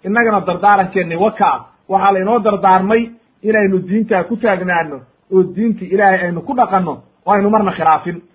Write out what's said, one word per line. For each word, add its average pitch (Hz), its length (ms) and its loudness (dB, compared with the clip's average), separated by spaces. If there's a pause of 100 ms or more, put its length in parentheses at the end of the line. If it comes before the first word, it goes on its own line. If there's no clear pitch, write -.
innagana 214 420 0
dardaarankeennii 185 680 0
wakaa. 196 480 0 (240)
Waxaa 196 240 2
laynoo 196 260 0
dardaarmay 202 720 2 (340)
inaynu 202 440 2
diintaa 202 360 0
ku 226 140 -4
taagnaano 180 640 -2 (320)
oo 185 100 4 (120)
diinta 214 300 -2
Ilaahay 190 400 2
aynu 170 160 -4
ku 277 140 -6
dhaqanno 190 380 0 (320)
oo 190 80 0
aynu 202 160 2
marna 214 220 0
khilaafin. 160 500 -2 (140)